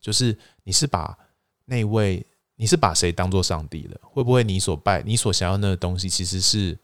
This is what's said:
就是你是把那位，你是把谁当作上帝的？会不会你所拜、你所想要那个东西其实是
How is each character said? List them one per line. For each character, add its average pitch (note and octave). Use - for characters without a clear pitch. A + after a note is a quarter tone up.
就 G#2+
是 A2
你 F#2+
是 C#3+
把 D#2+
那 B2
位， G#2
你 A2
是 G#2+
把 A#2
谁 F2
当 F#2
作 F#2+
上 D#2+
帝 D#2+
的？ -
会 -
不 B2
会 B2+
你 G2
所 F#2
拜、 F2
你 G#2+
所 G#2+
想 F2
要 F#2+
那 G2+
个 F#2+
东 F2+
西 F#2
其 F#2
实 F2+
是 F#2